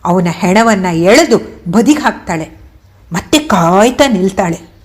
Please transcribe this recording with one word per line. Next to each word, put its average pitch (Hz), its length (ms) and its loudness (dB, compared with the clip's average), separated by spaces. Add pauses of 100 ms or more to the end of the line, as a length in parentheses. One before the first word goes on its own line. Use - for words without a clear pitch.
ಅವನ 175 260 0
ಹೆಣವನ್ನ 196 560 0
ಎಳೆದು 190 520 2 (300)
ಬದಿಗೆ 233 340 2
ಹಾಕ್ತಾಳೆ. 175 460 -6 (640)
ಮತ್ತೆ 190 260 -2
ಕಾಯ್ತಾ 226 680 2
ನಿಲ್ತಾಳೆ. 185 500 -2 (260)